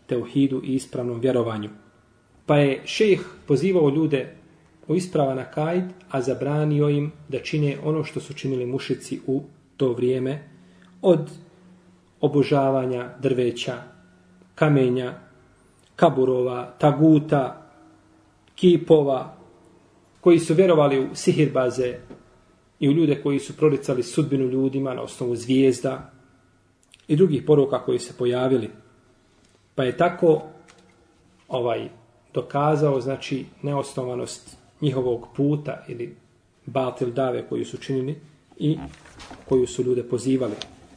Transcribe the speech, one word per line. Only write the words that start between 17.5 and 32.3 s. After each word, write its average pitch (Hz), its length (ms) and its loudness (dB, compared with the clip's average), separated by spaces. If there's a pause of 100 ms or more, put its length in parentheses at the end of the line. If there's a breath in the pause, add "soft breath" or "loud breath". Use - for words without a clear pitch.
kipova, 151 800 4 (840)
koji 170 180 8
su 165 140 0
vjerovali 156 460 6
u 135 160 -4
sihirbaze 127 800 0 (880)
i 139 100 2
u - 20 6
ljude 147 300 2
koji 139 180 0
su - 180 -12
proricali 139 460 2
sudbinu 135 420 -2
ljudima 135 480 -2
na 120 80 -8
osnovu 120 340 -6
zvijezda 131 760 0 (960)
i 151 80 0
drugih 151 320 2
poruka 135 320 4
koji 123 200 -2
se - 180 -14
pojavili. 123 520 0 (1040)
Pa 139 80 -2
je 123 140 -2
tako, 170 440 2 (1080)
ovaj, 117 420 -4 (440)